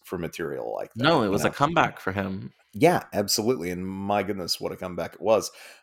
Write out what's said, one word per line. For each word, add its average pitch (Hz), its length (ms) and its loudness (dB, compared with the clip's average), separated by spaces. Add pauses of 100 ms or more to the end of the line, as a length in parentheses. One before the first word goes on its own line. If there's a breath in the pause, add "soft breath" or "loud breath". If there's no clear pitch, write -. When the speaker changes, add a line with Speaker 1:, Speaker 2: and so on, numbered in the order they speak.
Speaker 1:
for 92 140 -6
material 71 560 -6
like 50 240 -8
that, 117 60 -2
Speaker 2:
No, 151 180 4
it 104 60 2
Speaker 1:
you 95 40 2
Speaker 2:
was 98 120 2
a 104 60 2
Speaker 1:
know? - 40 -12
Speaker 2:
comeback 151 460 2
for - 120 -4
him. 98 400 -4 (200)
Speaker 1:
Yeah, 143 300 4 (100)
absolutely. 104 580 0
And 90 160 -4
my 98 360 0
goodness, 95 380 -4
what - 120 -4
a - 40 -8
comeback 87 380 -6
it - 60 -20
was. 101 300 4 (320 loud breath)